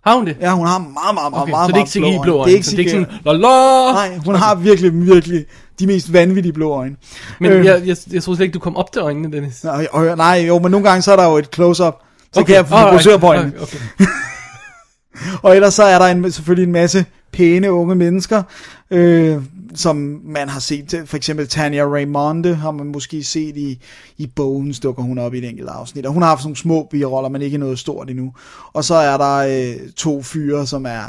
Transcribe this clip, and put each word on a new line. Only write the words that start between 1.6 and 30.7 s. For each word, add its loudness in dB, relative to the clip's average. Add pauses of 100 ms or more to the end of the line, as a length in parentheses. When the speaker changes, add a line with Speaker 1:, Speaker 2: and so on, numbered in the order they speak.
Speaker 1:
så 0
det 0
er 0
ikke 0
Speaker 2:
meget -4
blå -
Speaker 1:
C -
G -6
I -
blå 2
Speaker 2:
øjne. 2
Speaker 1:
øjne, 0
Speaker 2:
Det 6
er 8
ikke 0
Speaker 1:
så -4
det -2
er -2
ikke 0
Speaker 2:
C -2
G 0
I. -2
Speaker 1:
sådan, -16
la 2
la. 4
Speaker 2:
Nej, -2
hun -4
Speaker 1:
Okay. 2
Speaker 2:
har 2
virkelig, 2
virkelig 4 (340)
de 0
mest -2
vanvittige 2
blå -4
øjne. -6 (440)
Speaker 1:
Men 2
Speaker 2:
Øhm. 6
Speaker 1:
jeg, 4
jeg, -2 (140)
jeg -4
troede -4
slet 2
ikke, -6
du -6
kom -8
op -6
til -4
øjnene, -6
Dennis. -10
Speaker 2:
Nej, -4
og, 0
nej, 4
jo, 2
men 0
nogle 2
gange 4
så 2
er 8
der 4
jo 4
et -2
close-up, 2 (400)
så 2
Speaker 1:
Okay, 2
Speaker 2:
kan 6
jeg 4
fokusere 6
Speaker 1:
alright. 4
Speaker 2:
på 4
øjnene. 2
Speaker 1:
Okay, -12 (220)
okay. 6
Speaker 2:
<laughs> -8 (1300)
Og 8
ellers 4
så 4
er 6
der 6
en, 0
selvfølgelig 0
en -2
masse 2 (280)
pæne 2
unge 0
mennesker, 0 (480)
øh, 2 (340)
som -4
man -8
har -10
set. -8
For -10
eksempel -6
Tanya -4
Raymonde -2
har -6
man -12
måske -12
set -8
i, -10 (360)
i -10
Bones, -6
dukker -6
hun -6
op -6
i -10
et -10
enkelt -16
afsnit. -14
Og -6
hun 0
har 2
haft 0
sådan -10
nogle -10
små -4
biroller, -4
men -8
ikke -6
noget -6
stort -12
endnu. -10 (400)
Og -4
så -2
er 2
der, 0
øh, -4
to -4
fyre, -6
som -8